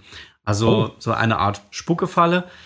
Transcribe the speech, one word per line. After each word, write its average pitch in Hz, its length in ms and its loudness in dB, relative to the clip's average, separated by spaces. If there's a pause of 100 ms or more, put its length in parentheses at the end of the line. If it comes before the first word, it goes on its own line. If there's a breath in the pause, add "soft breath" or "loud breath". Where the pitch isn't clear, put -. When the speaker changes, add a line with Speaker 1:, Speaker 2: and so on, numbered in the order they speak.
(440 loud breath)
Speaker 1:
Also 104 240 0
Speaker 2:
Oh. 113 300 2
Speaker 1:
so 120 140 -4
eine 113 260 0
Art 101 320 -2
Spuckefalle. 175 720 0 (220 loud breath)